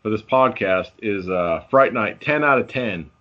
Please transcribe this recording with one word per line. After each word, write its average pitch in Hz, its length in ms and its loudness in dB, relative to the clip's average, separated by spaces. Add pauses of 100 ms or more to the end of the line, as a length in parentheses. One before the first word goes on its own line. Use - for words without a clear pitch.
for 107 80 -4
this 107 100 -2
podcast 110 720 0 (100)
is, 101 260 -4
uh, 87 420 -2
Fright 135 220 4
Night, 110 300 -4
ten 151 240 0
out 135 140 4
of 117 100 -4
ten. 95 400 -6 (120)